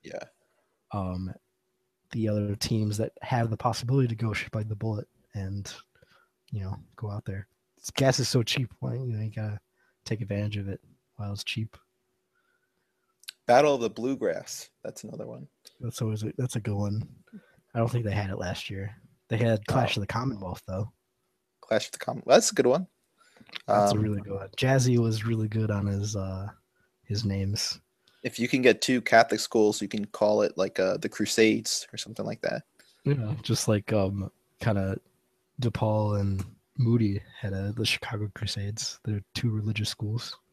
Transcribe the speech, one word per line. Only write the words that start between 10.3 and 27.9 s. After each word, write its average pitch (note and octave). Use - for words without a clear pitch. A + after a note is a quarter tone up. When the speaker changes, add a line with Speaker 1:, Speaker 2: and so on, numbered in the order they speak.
Speaker 2:
of G2
it F#2
while G#2
it's G2+
cheap. -
Speaker 1:
Battle C#3+
of B2
the A2+
Bluegrass, A2+
that's -
another A2
one. B2+
Speaker 2:
That's A#2+
always G#2+
a, A2
that's B2+
a B2
good G#2
one. G#2
I A#2
don't A2+
think A#2
they G2+
had G2+
it F#2+
last -
year. G2
They A#2
had A2+
Clash B2
Speaker 1:
Oh. G#2+
Speaker 2:
of F#2+
the -
Commonwealth, G#2
though. G2+
Speaker 1:
Clash -
of -
the -
Common-, -
that's G3
a G#3
good C3
one. D#3+
Speaker 2:
That's G2+
a G2+
Speaker 1:
Um, G#2
Speaker 2:
really G#2+
good G2
one. G2
Jazzy C3
was A2
really A2
good A2
on G2+
his, G2+
uh, F#2+
his G#2+
names. G2